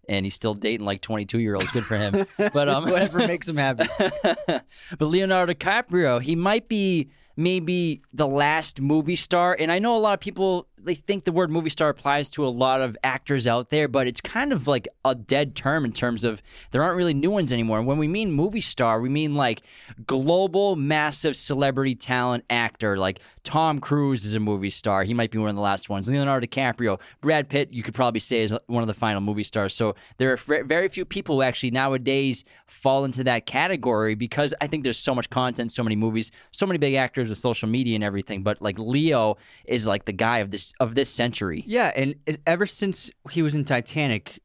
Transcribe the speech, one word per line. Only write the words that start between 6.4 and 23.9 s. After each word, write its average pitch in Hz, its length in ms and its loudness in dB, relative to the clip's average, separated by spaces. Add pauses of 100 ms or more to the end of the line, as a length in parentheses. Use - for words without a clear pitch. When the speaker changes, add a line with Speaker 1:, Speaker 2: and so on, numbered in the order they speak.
Speaker 1:
be 190 400 0 (260)
maybe 175 640 0 (140)
the 151 140 0
last 143 520 0
movie 147 360 2
star. 180 440 2
And 160 120 0
I 180 80 2
know 226 180 2
a - 0 -
lot 214 160 4
of 190 60 -2
people, 185 480 -2 (100)
they 143 160 -6
think 196 300 -4
the 180 80 0
word 170 180 2
movie 160 220 0
star 151 180 2
applies 143 420 0
to 147 140 -2
a 131 40 0
lot 131 300 2
of 123 240 -2
actors 131 440 0
out 120 220 0
there, 151 180 2
but 131 180 0
it's 123 160 -4
kind 277 320 -2
of, 131 140 -2
like, 131 200 0 (160)
a 135 120 2
dead 131 400 0
term 147 280 0
in 117 100 -2
terms 120 300 -2
of 110 200 -2 (260)
there 135 140 2
aren't 175 120 2
really 175 200 2
new 147 160 2
ones 180 200 0
anymore. 113 280 0
And 120 80 0
when 139 100 2
we 151 100 0
mean 196 240 -2
movie 185 300 0
star, 113 400 0
we 127 80 -2
mean, 147 240 0
like, 131 300 0 (420)
global, 180 720 2
massive 151 600 0
celebrity 135 600 0
talent 123 560 -2
actor. 110 480 0
Like, 95 200 0 (240)
Tom 156 360 0
Cruise 139 460 0